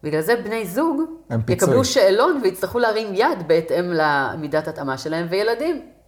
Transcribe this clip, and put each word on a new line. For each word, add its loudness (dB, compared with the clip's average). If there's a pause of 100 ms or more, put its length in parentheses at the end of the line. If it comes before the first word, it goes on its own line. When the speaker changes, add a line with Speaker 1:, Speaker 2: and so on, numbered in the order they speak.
Speaker 1:
בגלל -2
זה 2
בני -4
זוג 0 (280)
Speaker 2:
הם 0
פיצוי. 2
Speaker 1:
יקבלו 4
שאלון 4
ויצטרכו -2
להרים 0
יד 2
בהתאם 2
למידת 0
התאמה -6
שלהם, -4
וילדים. -2 (260)